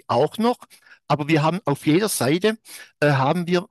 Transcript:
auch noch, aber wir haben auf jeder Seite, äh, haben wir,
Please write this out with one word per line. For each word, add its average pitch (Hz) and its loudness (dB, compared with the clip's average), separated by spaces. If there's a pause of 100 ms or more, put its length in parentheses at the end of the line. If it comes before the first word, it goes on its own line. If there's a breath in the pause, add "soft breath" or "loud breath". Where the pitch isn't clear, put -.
auch 135 0
noch, 233 0 (480 loud breath)
aber 147 -2
wir 156 2
haben 160 0
auf 143 -2
jeder 170 2
Seite, 180 0 (420 loud breath)
äh, 147 2
haben 151 0
wir, 175 0